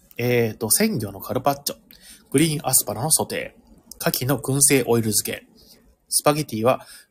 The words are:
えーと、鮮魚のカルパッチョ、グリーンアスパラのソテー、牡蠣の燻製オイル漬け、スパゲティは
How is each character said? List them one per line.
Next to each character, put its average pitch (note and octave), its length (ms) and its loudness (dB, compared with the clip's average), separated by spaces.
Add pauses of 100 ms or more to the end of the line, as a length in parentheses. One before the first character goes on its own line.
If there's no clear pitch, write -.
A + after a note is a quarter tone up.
(180)
え A#2+ 320 2
ー - 60 -10
と、 A2 140 -6
鮮 G#3+ 280 2
魚 G2+ 140 -6
の F#2+ 80 -18
カ - 120 -10
ル A#2+ 80 -2
パ C#3+ 120 2
ッ C#3 100 -8
チ - 100 -6
ョ、 - 40 -16 (540)
グ C3+ 80 2
リ D#3 180 2
ー - 20 -6
ン - 60 -6
ア C3 100 0
ス - 100 2
パ G#2 100 -6
ラ F#2+ 80 -6
の D#3 80 -2
ソ G#2+ 140 2
テ - 320 -8 (420)
ー、 E3+ 120 -2
牡 - 140 -4
蠣 - 20 -4
の C3+ 140 0
燻 C#3 200 -2
製 C#3 260 4
オ A#2 120 4
イ A2+ 40 2
ル G#2+ 100 -2
漬 - 120 0
け、 - 220 -10 (640)
ス - 140 -2
パ D3 120 4
ゲ D3+ 100 -2
テ A2+ 120 -8
ィ A2 80 -2
は B2+ 220 0 (240)